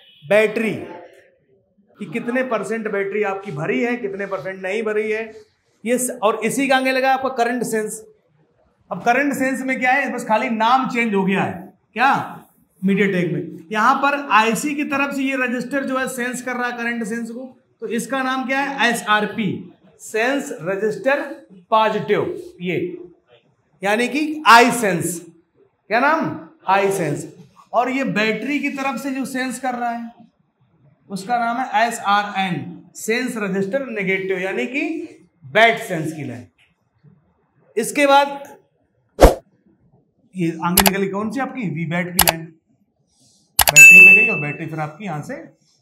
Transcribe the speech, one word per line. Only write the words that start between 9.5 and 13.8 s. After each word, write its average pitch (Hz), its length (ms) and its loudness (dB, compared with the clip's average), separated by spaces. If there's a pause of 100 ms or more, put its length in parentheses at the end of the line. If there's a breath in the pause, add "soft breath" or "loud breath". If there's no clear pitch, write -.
में 262 180 -4
क्या 254 120 2
है? 269 200 0
बस 233 140 -6
खाली 226 240 0
नाम 233 380 2
चेंज 233 260 0
हो 190 100 2
गया 185 180 0
है। 107 260 -6 (240)
क्या? 254 200 2 (680)
MediaTek 190 500 2
में। - 400 -8
यहाँ 226 240 4